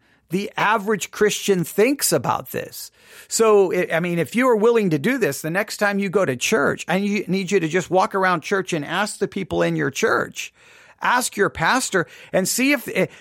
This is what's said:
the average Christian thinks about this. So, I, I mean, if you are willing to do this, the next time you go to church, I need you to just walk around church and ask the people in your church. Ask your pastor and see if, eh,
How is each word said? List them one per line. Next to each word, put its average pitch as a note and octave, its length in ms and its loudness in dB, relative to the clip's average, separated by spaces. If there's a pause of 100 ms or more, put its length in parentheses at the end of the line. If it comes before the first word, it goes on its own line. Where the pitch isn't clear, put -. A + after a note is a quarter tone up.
(280)
the F#3+ 280 -4
average G#3 540 0
Christian G3+ 540 2
thinks C4 480 0
about C3 400 -2
this. - 400 -10 (340)
So, G#3 480 4
I, F3+ 200 0
I E3 40 2
mean, F3 220 -2
if D#3 160 -4
you B3+ 120 4
are A#3+ 60 4
willing A3 360 4
to D3+ 100 2
do A#3+ 180 0
this, D#3+ 240 -2
the D#3 80 -6
next G3 280 -4
time G3+ 200 0
you G3 100 -2
go F3+ 160 2
to C3 120 -2
church, G#3+ 500 0
I F3+ 140 0
need G3 500 -2
you G3+ 80 2
to E3 80 2
just E3 240 -2
walk F#3+ 240 0
around F#3 280 0
church F#3+ 300 -4
and D#3 120 -4
ask F3+ 340 -4
the G3+ 80 -2
people F3 360 -4
in E3+ 120 0
your D3+ 160 -2
church. - 640 -4 (480)
Ask A#3+ 320 0
your G3 140 0
pastor F#3 580 0 (240)
and F#3 160 0
see C4 260 2
if, C#4 160 -2
eh, F#3 180 0 (140)